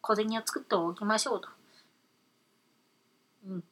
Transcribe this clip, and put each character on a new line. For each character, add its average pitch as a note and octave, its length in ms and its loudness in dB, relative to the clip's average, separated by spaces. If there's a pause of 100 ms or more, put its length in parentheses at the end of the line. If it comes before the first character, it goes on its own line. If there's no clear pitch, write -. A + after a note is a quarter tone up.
小 G#3+ 140 4
銭 G#3+ 140 0
を A3+ 40 -2 (120)
作 - 160 -4
っ - 20 -16
て - 120 0
お E3+ 180 2
き G3+ 120 -6
ま G#3+ 140 4
し - 80 0
ょ A#3 80 2
う E3+ 60 -4
と。 - 80 -16 (2000)
う F#3+ 60 -8
ん。 F3 180 -6